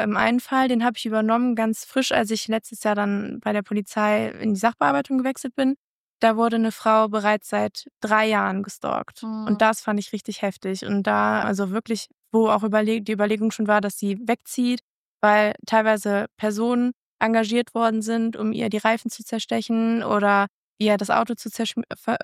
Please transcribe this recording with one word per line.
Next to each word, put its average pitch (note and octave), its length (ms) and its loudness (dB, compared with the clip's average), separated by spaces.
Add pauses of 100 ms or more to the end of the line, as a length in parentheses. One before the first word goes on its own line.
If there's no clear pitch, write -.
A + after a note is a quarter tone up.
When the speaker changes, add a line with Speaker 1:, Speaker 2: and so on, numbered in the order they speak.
Speaker 1:
im G#3 140 0
einen A3+ 220 2
Fall, C4 280 0
den A#3+ 160 2
hab A#3+ 140 0
ich - 80 -8
übernommen, A3+ 500 2
ganz A3 300 -2
frisch, - 260 -2
als A3 200 0
ich A3 160 -4
letztes A3 360 -6
Jahr G#3 120 2
dann G3+ 460 -2
bei G#3+ 120 -2
der G#3 80 0
Polizei G#3 680 0
in G#3+ 260 -2
die F#3+ 40 -4
Sachbearbeitung C4+ 600 0
gewechselt C4 360 -6
bin. C4+ 200 0 (440)
Da A3+ 160 4
wurde A3+ 220 2
eine A3+ 140 2
Frau A3 380 2
bereits G#3+ 400 0
seit G#3 380 -4 (140)
drei G#3+ 260 2
Jahren G3 360 0
gestalkt. - 600 -8
Speaker 2:
Mhm. A3 240 -8
Speaker 1:
Und G#3 140 2
das A3 200 2
fand G#3 180 -2
ich - 120 -10
richtig G#3 300 -8
heftig. F#3+ 440 -4
Und G3+ 180 0
da, G#3 380 2
also G3 300 -2
wirklich, A3 360 -6 (240)
wo A3 180 4
auch G#3 140 2
überle-, G#3+ 380 0
die G#3 120 -4
Überlegung G#3+ 380 0
schon G#3+ 160 -4
war, G#3 140 4
dass G3+ 160 -4
sie G3+ 300 -4
wegzieht, A#3+ 540 -2 (400)
weil G#3 320 6 (120)
teilweise G#3+ 600 2 (120)
Personen A#3+ 540 0 (280)
engagiert A3+ 560 0
worden A3+ 260 2
sind, A3+ 340 -2
um G#3+ 160 -2
ihr A3 180 -2
die G#3 80 -2
Reifen A3+ 340 0
zu - 120 -14
zerstechen A3+ 800 -2
oder G3+ 440 2 (320)
ihr G#3 180 2
das G3+ 140 -2
Auto A3+ 240 0
zu - 140 -12
zerschm-, - 340 -6 (120)
ver-, - 280 -4